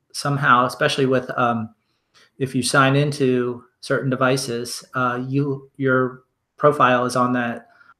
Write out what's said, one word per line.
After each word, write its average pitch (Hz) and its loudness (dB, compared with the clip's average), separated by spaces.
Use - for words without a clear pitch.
somehow, 139 2
especially 139 0
with, 127 0
um, 117 -2
if 131 -4
you 127 0
sign 135 4
into 127 0
certain 135 -2
devices, 127 -2
uh, 127 -2
you, 139 -4
your 131 0
profile 127 4
is 123 -4
on 123 0
that, 117 -6